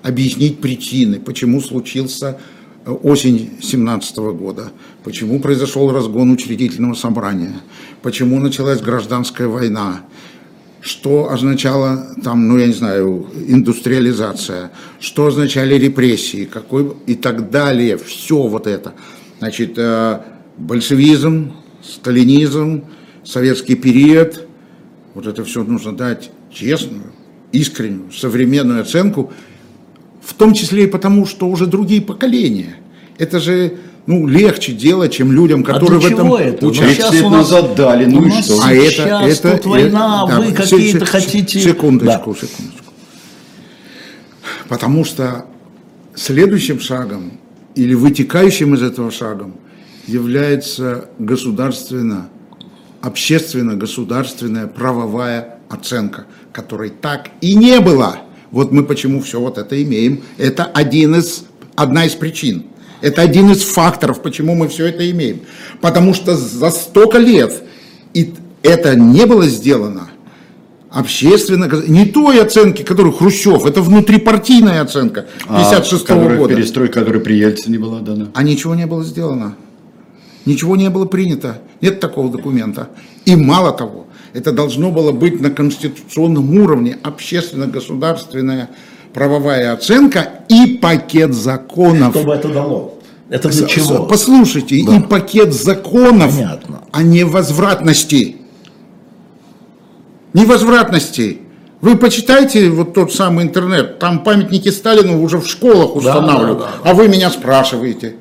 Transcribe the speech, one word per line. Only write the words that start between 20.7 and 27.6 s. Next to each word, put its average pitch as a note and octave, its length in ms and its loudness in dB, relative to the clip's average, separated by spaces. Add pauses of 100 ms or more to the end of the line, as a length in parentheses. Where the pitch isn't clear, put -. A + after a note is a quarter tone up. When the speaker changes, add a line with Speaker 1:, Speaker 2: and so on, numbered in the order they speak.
Speaker 1:
сталинизм, C#3+ 1000 0 (400)
советский B2+ 500 -2
период, D3 720 2 (680)
вот G2 120 -14
это G#2+ 160 -10
все A2 220 -6
нужно G#2+ 320 -6
дать B2 340 -8 (220)
честную, A2 580 -8 (400)
искреннюю, A2 640 -6